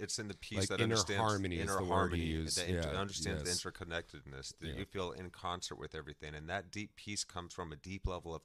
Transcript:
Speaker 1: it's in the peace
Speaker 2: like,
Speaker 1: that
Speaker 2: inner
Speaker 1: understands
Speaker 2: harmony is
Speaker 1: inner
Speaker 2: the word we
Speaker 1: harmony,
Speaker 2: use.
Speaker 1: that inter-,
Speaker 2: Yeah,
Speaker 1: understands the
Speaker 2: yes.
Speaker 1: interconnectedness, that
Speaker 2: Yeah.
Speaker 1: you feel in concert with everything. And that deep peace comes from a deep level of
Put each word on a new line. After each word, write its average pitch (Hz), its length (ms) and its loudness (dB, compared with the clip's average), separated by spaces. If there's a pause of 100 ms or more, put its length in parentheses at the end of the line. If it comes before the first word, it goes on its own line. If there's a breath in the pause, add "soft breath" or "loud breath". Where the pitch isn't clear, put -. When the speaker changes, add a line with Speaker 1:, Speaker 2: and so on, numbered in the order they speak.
Speaker 1:
it's - 180 -2
in 110 80 -4
the 98 80 -6
peace - 240 -4
Speaker 2:
like, 98 120 4
Speaker 1:
that 104 100 2
Speaker 2:
inner 113 140 6
Speaker 1:
understands 101 280 4
Speaker 2:
harmony 98 360 4
is 95 40 2
Speaker 1:
inner 98 140 2
Speaker 2:
the 92 80 4
word 90 40 0
we 90 300 6
Speaker 1:
harmony, 85 60 4
Speaker 2:
use. 80 320 2
Speaker 1:
that 90 120 2
inter-, 85 240 2
Speaker 2:
Yeah, 92 80 0
Speaker 1:
understands 98 440 -2
the 90 60 0
Speaker 2:
yes. 87 120 0
Speaker 1:
interconnectedness, 82 960 -6
that 82 80 -8
Speaker 2:
Yeah. 73 80 -4
Speaker 1:
you 98 100 -4
feel 90 280 -2
in 87 180 -8
concert 87 460 -4
with - 180 -8
everything. 76 400 -8
And 76 160 -8
that 90 220 -2
deep 104 240 -6
peace 104 280 -4
comes 87 300 -8
from 85 180 -6
a 76 40 -10
deep 95 300 -6
level 87 280 -2
of 78 100 -8